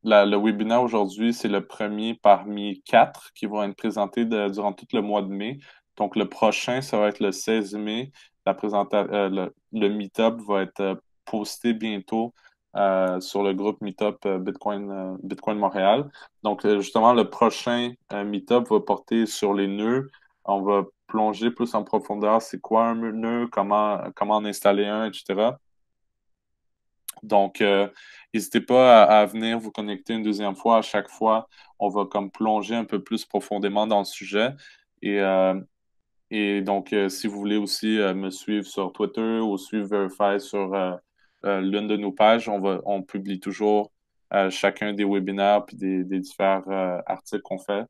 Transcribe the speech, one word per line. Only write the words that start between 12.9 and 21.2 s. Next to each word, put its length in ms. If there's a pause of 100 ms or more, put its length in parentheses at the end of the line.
sur 220
le 100
groupe 300
Meetup, 420
euh, 140
Bitcoin, 520
euh, 320
Bitcoin 360
Montréal. 500 (340)
Donc, 220
euh, 160
justement, 320
le 160
prochain, 640 (220)
euh, 100
meet-up 460
va 100
porter 460
sur 260
les 140
nœuds. 420 (360)
On 180
va 220 (220)
plonger 440